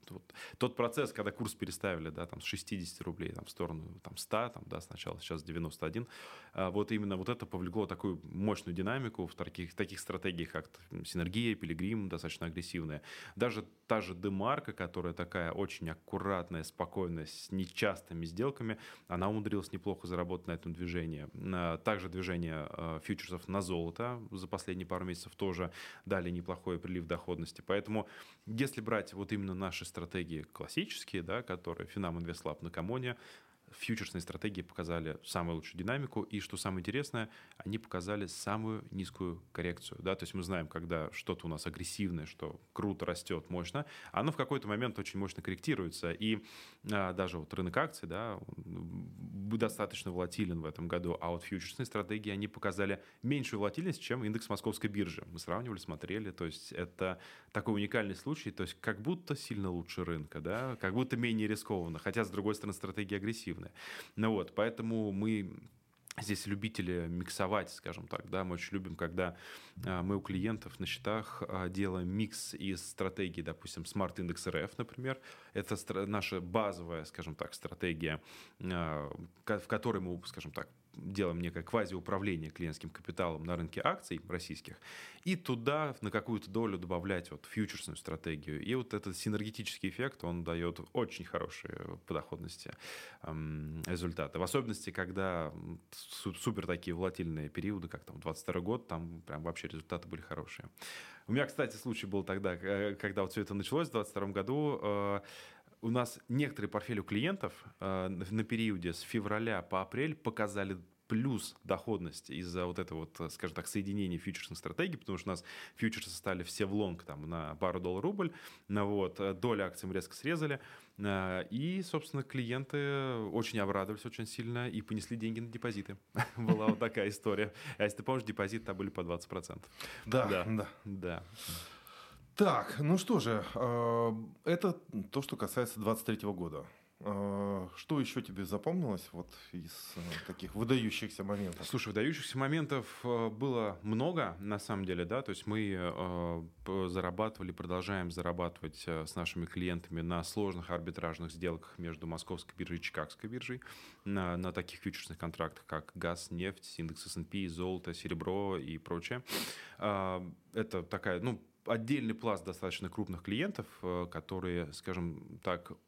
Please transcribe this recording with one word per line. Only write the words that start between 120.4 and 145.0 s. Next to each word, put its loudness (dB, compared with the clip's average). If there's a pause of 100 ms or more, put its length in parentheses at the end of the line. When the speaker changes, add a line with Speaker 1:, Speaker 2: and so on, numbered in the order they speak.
Speaker 1:
э, 2
и, 2
собственно, 0
клиенты 0 (180)
очень 2
обрадовались 2
очень -4
сильно -2
и 0
понесли -2
деньги 0
на -4
депозиты. -4 (160)
<laughs> -2
Была 8
вот 8
такая 4
история. 2 (240)
А 8
если 4
ты -6
помнишь, 2
депозиты 0
там -2
были 0
по -2
двадцать 0
процентов. -6 (340)
Speaker 2:
Да, 6
Speaker 1:
Да. 4
Speaker 2:
да. 2 (160)
Speaker 1:
Да. -2 (1160)
Speaker 2:
Так, 6
ну 8
что 6
же, 4 (100)
э, 6 (320)
это 6 (380)
то, 4
что -2
касается 2
двадцать 4
третьего 2
года. -2 (360)
Э, 0
что 2
ещё 0
тебе -4
запомнилось 2
вот -6 (240)
из, -6 (240)
э, -4 (260)
таких -6
выдающихся 4
моментов? -2
Speaker 1:
Слушай, 0
выдающихся 2
моментов, 2 (180)
э, 4
было 2
много, 4
на 0
самом 0
деле, 2